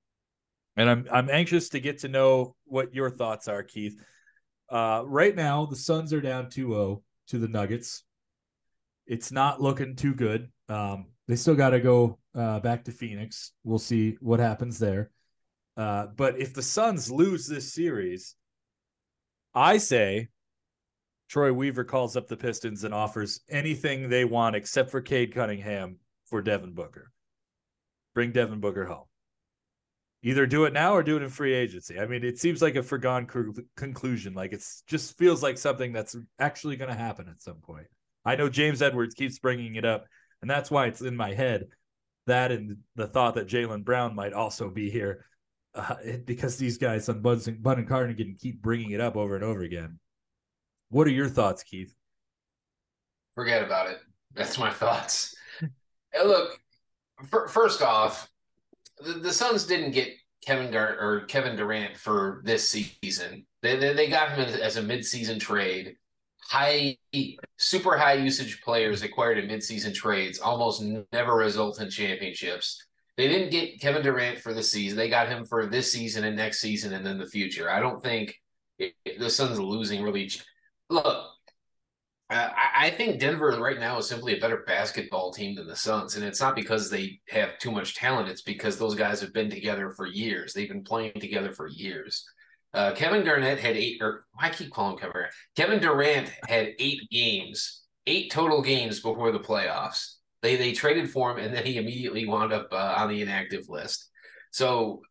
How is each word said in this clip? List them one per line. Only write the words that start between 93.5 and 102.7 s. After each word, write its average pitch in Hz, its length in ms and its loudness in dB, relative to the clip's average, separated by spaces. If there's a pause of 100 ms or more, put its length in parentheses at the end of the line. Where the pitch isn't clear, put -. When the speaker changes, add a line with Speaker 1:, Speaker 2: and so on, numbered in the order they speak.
Speaker 2:
had 117 160 2
eight, 113 240 -2
or 110 240 -4 (160)
I 165 80 2
keep 160 220 -6
calling 98 240 -2
him 90 60 -12
Kevin 90 120 -8
Garnett. 90 200 -6 (220)
Kevin 196 260 2
Durant 143 520 4 (160)
had 110 300 2
eight 139 320 -2
games, 107 720 -2 (240)
eight 185 240 0
total 156 320 4
games 120 380 0
before 113 320 0
the 104 60 -2
playoffs. - 760 -2 (260)
They, 120 160 4
they 123 160 0
traded 151 360 2
for 131 220 0
him, - 80 -6
and 110 160 -4
then 117 100 -2
he 127 120 -2
immediately 117 500 -4
wound 107 260 0
up, 104 200 -2